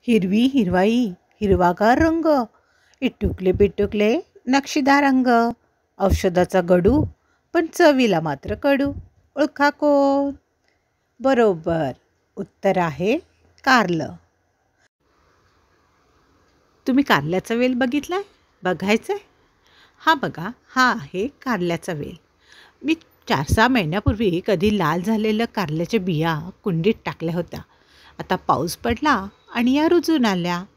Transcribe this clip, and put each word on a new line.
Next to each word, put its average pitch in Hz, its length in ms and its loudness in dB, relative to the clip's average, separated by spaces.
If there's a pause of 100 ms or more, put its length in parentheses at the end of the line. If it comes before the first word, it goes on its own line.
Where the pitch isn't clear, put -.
हिरवी 208 360 2 (100)
हिरवाई, 202 600 2 (280)
हिरवागार 190 560 2
रंग, 320 480 2 (560)
इटुकले 185 500 -2
पिटुकले 208 680 0 (280)
नक्षीदार 277 560 2
अंग. 262 240 2 (720)
औषधाचा 185 640 2
गडू, 180 440 2 (480)
पण 339 120 0
चवीला 262 540 4
मात्र 160 360 -6
कडू. 285 380 0 (420)
ओळखा 285 340 0
कोण? 277 600 2 (880)
बरोबर, 175 720 0 (440)
उत्तर 190 420 -2
आहे 175 400 -2 (460)
कारलं. 180 480 0 (2750)
तुम्ही 269 160 2
कारल्याचा 180 520 0
वेल 254 180 0
बघितलाय? 277 480 -4 (420)
बघायचंय? 208 540 -2 (840)
हा 320 140 2
बघा, 190 360 -6 (260)
हा 254 160 2
आहे 190 360 -6
कारल्याचा 175 680 -4
वेल. 151 240 -10 (680)
मी 311 100 -2 (360)
चार 151 240 0
सहा 220 140 4
महिन्यापूर्वी 202 800 -2
कधी 208 300 0
लाल 170 240 0
झालेलं 220 440 -2 (100)
कारल्याच्या 170 440 -4
बिया 165 500 -2 (140)
कुंडीत 185 300 0 (120)
टाकल्या 165 300 -6
होत्या. 175 240 -8 (600)
आता 180 160 -2
पाऊस 170 400 -2
पडला 233 520 -2 (260)
आणि 240 180 0
या 302 180 2
रुजून 320 360 2
आल्या. 175 380 -2 (140)